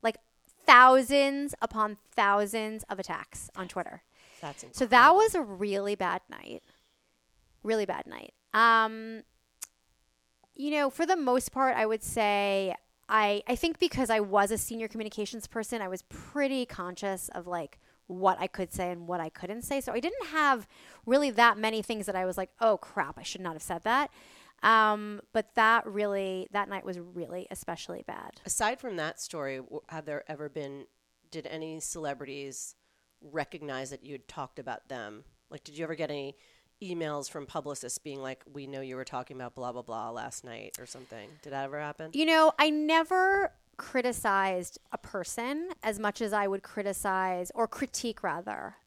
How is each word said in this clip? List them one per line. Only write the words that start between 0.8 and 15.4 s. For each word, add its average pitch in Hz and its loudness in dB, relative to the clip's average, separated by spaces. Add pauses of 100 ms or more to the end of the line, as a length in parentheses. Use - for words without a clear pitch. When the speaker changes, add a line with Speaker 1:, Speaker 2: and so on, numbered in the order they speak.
Speaker 1:
upon 214 -2 (180)
thousands 208 2
of 196 -6
attacks - -10
on 180 -8
Twitter. - -8 (380)
Speaker 2:
That's 143 -12
Speaker 1:
So 262 0
that 247 10
Speaker 2:
incredible. 349 10
Speaker 1:
was 440 4
a 339 2
really 202 -2
bad 180 -2
night. - -14 (1000)
Really 214 0
bad - -6
night. - -16 (200)
Um, 220 4 (1300)
you 285 -4
know, 294 2
for 320 0
the 359 4
most 262 2
part, 262 2
I 220 2
would 220 0
say 202 2 (320)
I, 208 4
I 247 0
think 330 -2
because 262 2
I 220 4
was 202 4
a 220 0
senior 226 -6
communications 214 -6